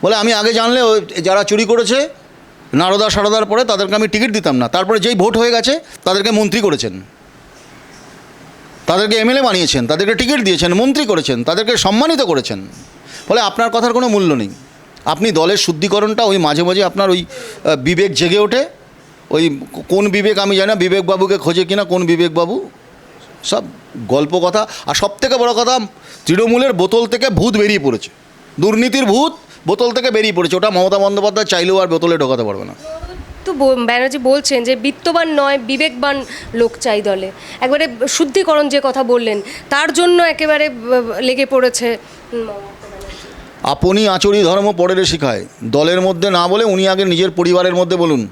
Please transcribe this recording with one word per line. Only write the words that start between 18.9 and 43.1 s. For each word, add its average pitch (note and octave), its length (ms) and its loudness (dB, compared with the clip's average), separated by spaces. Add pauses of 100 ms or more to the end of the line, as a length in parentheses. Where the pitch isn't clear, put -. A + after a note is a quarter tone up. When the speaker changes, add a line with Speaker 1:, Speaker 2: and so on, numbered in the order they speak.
Speaker 1:
ওই D#3 300 0 (300)
কোন G3+ 200 2
বিবেক G3 300 0
আমি G3 160 0
জানি F#3+ 120 2
না, A3 80 2
বিবেকবাবুকে F#3 640 0
খোঁজে E3+ 280 0
কিনা G3 180 -2
কোন F3+ 220 -2
বিবেকবাবু, E3+ 640 0 (720)
সব - 200 -2 (440)
গল্প D3 320 0
কথা। F3+ 280 0 (180)
আর - 100 -4
সবথেকে A#3+ 420 -2
বড় A#3+ 160 2
কথা, A#3+ 260 0 (460)
তৃণমূলের A#3 480 2
বোতল G3 340 2
থেকে B3 220 -2
ভূত G3+ 280 0
বেরিয়ে G3+ 220 2
পড়েছে, B2+ 300 -2 (500)
দুর্নীতির A3 460 2
ভূত C4+ 280 2 (340)
বোতল A#3 240 0
থেকে A#3+ 200 0
বেরিয়ে G#3+ 220 0
পড়েছে। E3+ 220 0
ওটা G3 140 2
মমতা F#3+ 300 2
বন্দ্যোপাধ্যায় G3+ 460 0
চাইলেও F#3 340 2
আর F#3 80 2
বোতলে E3 300 0
ঢোকাতে C3 260 0
পারবে G2 220 -6
না। G2 80 -14 (720)
Speaker 2:
তো F#4 80 -4
ব-, C4 320 2
ব্যানার্জি B3 320 0
বলছেন C4 460 0
যে B3+ 120 0
বিত্তবান D#4 640 -2
নয়, C#4 180 2
বিবেকবান C4+ 680 -2 (280)
লোক A#3 260 2
চাই G#3+ 220 0
দলে। F#3+ 300 -2 (300)
একবারে D4 260 0 (220)
শুদ্ধিকরণ D4+ 600 0
যে C#4 140 2
কথা C4 200 0
বললেন, A#3 380 0 (280)
তার D4 240 0
জন্য F4 300 4
একেবারে D4+ 460 0
ব-, A#3+ 500 -2
লেগে B3+ 260 0
পড়েছে, B3 520 0 (360)
উম, A#3+ 60 -6
মমতা A3 140 -8
ব্যানার্জি। G3+ 760 -16 (360)